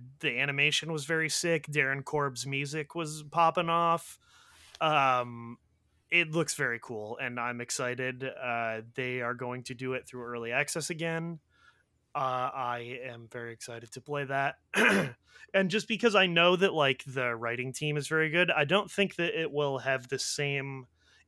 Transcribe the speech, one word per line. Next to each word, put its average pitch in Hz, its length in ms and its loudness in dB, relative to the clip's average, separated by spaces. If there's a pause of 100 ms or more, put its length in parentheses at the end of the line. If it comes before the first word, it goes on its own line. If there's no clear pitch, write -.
(200)
the 127 200 -2
animation 143 520 2
was 147 140 -4
very 160 240 0
sick. 165 380 0
Darren 139 360 0
Korb's 139 440 -2
music 143 480 -6
was 156 340 -6
popping 165 400 4
off. 170 480 2 (640)
Um, 123 800 2 (500)
it 165 220 4
looks 156 240 0
very 120 260 -2
cool, 110 400 -8
and 123 180 -6
I'm 120 220 -4
excited. 127 640 -4
Uh, 117 580 -4 (140)
they 127 260 -2
are 120 140 -2
going 123 300 -6
to 131 100 -10
do 131 180 -4
it 127 140 -6
through 123 160 -12
early 117 280 -6
access 143 380 -2
again. 165 480 -4 (760)
Uh, 131 360 0
I 120 480 -6 (120)
am 117 200 -16
very 117 220 -8
excited 117 380 -12
to - 100 -12
play 143 240 -4
that. 139 300 0 (180)
<clears throat> 196 420 4 (380)
And 190 160 4
just 202 180 0
because 220 260 2
I 190 120 8
know 175 320 6
that, 185 160 4
like, 139 340 4
the 127 260 0
writing 120 380 -4
team 147 240 -2
is 143 140 -2
very 156 200 2
good, 170 220 4
I 147 140 4
don't 196 260 2
think 196 240 0
that 170 240 0
it 160 100 -2
will 143 280 0
have 127 320 -2
the 135 100 -2
same 139 680 -4 (400)